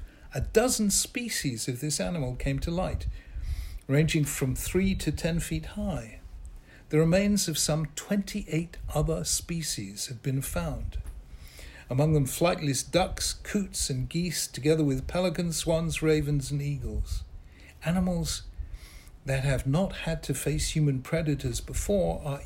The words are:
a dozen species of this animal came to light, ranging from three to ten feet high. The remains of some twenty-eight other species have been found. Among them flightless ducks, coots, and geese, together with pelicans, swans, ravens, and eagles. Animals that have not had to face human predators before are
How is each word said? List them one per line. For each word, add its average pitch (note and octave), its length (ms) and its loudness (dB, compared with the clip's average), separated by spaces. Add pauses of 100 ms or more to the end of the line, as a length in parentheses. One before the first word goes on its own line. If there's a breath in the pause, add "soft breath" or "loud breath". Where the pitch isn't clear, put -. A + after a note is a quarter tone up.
(340 soft breath)
a C3 80 -2
dozen A3 480 4
species G3 760 0
of B2 140 -2
this D3+ 180 -2
animal D#3 360 -2
came C#3 240 0
to E3+ 120 0
light, - 340 0 (800 loud breath)
ranging D3+ 360 4
from C3 320 -2
three F#3+ 380 2
to - 180 -2
ten E3 280 0
feet D#3 260 -4
high. D3 540 -6 (720 soft breath)
The D3+ 100 4
remains G3 480 6
of D#3 100 -2
some D#3 380 2
twenty-eight G3 840 -2 (160)
other D#3+ 300 2
species B2+ 840 -4
have A#2 140 -10
been C3+ 220 0
found. D3+ 540 -4 (920 loud breath)
Among D3 240 4
them C#3+ 140 4
flightless E3 560 2
ducks, - 580 0
coots, - 480 -2
and B2+ 180 -2
geese, E3+ 380 -2
together D3+ 380 2
with C3+ 240 2
pelicans, F3 500 0
swans, D#3+ 460 0
ravens, D3 480 2
and C#3+ 100 -2
eagles. B2+ 600 -2 (600 loud breath)
Animals F3 600 0 (800 loud breath)
that C3+ 180 0
have C3 220 2
not D#3 280 2 (100)
had C3+ 180 -2
to C#3+ 140 -2
face D3 340 0
human C#3+ 320 4
predators C#3 580 0
before E3+ 640 0
are C#3 220 -4